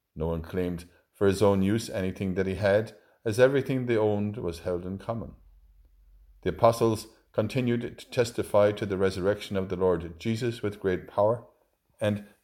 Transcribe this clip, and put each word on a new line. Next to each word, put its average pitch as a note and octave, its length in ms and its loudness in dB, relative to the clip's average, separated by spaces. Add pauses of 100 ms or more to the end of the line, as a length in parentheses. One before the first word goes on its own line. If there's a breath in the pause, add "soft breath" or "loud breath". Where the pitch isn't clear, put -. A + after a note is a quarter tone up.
(160)
No D#2 120 -4
one E2 160 -4
claimed F2 420 -6 (260 soft breath)
for - 140 0
his G2 160 4
own G2 220 6
use A2 260 0
anything F#2 460 -4
that F#2+ 100 0
he F#2+ 100 -2
had, G#2 400 2 (300 soft breath)
as A2 140 -2
everything C3 480 2
they A#2 100 2
owned G#2 400 0
was F2 220 -6
held F2+ 260 -4
in F#2+ 140 -8
common. A2+ 340 -8 (1120)
The F#2 60 -2
apostles A2+ 580 2 (240 soft breath)
continued A#2+ 680 -2
to - 140 -20
testify G#2+ 600 2
to G#2+ 120 -6
the G2 120 -2
resurrection G2 600 0
of F#2+ 120 -2
the F2+ 80 -4
Lord E2+ 420 0
Jesus A#2 420 -4
with G2+ 200 -6
great F2+ 260 0
power, A2 380 0 (540)
and G#2 280 -2 (160 loud breath)